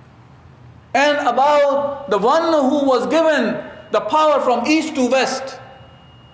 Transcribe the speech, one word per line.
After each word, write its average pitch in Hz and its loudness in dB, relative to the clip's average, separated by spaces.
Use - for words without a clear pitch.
And 285 2
about 277 0
the 202 0
one 311 0
who 285 2
was 254 0
given 302 0
the 214 0
power 302 0
from 240 0
east 311 0
to 247 0
west. - -2